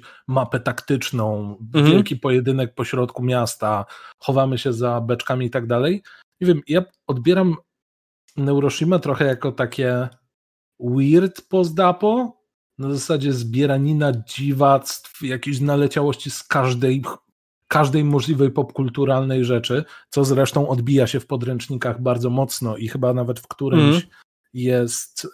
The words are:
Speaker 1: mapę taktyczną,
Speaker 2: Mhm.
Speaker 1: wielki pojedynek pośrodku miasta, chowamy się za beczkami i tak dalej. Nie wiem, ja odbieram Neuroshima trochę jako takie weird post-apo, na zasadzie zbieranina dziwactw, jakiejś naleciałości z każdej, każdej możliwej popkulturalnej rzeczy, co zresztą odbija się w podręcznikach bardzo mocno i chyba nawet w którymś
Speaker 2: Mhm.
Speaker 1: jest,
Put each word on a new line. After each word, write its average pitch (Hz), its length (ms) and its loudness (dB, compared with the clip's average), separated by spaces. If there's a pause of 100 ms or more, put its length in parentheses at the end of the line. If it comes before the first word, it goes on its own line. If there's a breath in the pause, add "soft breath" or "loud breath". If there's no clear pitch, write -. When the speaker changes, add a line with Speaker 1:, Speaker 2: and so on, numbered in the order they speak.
(260 loud breath)
Speaker 1:
mapę 131 340 -2
taktyczną, 107 960 -4 (180)
Speaker 2:
Mhm. 151 180 6
Speaker 1:
wielki 190 240 2
pojedynek 131 580 0
pośrodku 127 480 -4
miasta, 117 640 -2 (340 loud breath)
chowamy 131 400 0
się 131 140 -2
za 120 280 -2
beczkami 123 460 -4
i 113 40 -6
tak 117 160 -4
dalej. 135 360 0 (380 loud breath)
Nie 180 60 -2
wiem, 165 220 4
ja 175 160 2 (220)
odbieram 165 500 2 (800)
Neuroshima 143 640 2
trochę 143 260 0
jako 131 280 0
takie 123 560 -2 (720)
weird 139 680 2
post-apo, 190 920 0 (380)
na 135 120 -4
zasadzie 143 420 -2
zbieranina 139 800 0
dziwactw, 139 1120 0
jakiejś 131 380 -4
naleciałości 143 720 0
z - 120 -12
każdej, 131 600 0 (640)
każdej 151 360 2
możliwej 139 460 2
popkulturalnej 135 920 -2
rzeczy, 123 400 -2 (260 loud breath)
co 139 140 2
zresztą 135 440 2
odbija 127 380 2
się 127 140 -4
w - 60 -12
podręcznikach 123 760 -6
bardzo 123 280 0
mocno 127 460 -2
i 110 120 -6
chyba 127 260 0
nawet 123 260 -4
w - 80 -20
którymś 143 460 2
Speaker 2:
Mhm. 175 80 0 (520 soft breath)
Speaker 1:
jest, 123 800 -2